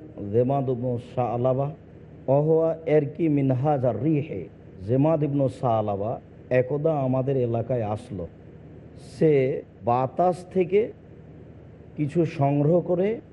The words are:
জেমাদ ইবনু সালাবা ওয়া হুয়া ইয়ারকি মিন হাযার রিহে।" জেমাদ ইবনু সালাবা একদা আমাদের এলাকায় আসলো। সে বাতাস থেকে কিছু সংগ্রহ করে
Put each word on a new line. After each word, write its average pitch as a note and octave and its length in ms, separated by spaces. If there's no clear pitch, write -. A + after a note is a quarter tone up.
জেমাদ B2+ 380
ইবনু B2 300
সালাবা B2+ 560
ওয়া C#3 140
হুয়া D#3+ 440
ইয়ারকি D3+ 440
মিন C#3 220
হাযার B2+ 520
রিহে।" C#3 440
জেমাদ D3+ 360
ইবনু C#3 260
সালাবা A2 720
একদা D3 500
আমাদের C3 380
এলাকায় A#2 460
আসলো। G2+ 440
সে C#3+ 420
বাতাস C3 680
থেকে F#3+ 380
কিছু D#3 280
সংগ্রহ C#3+ 540
করে F#3 400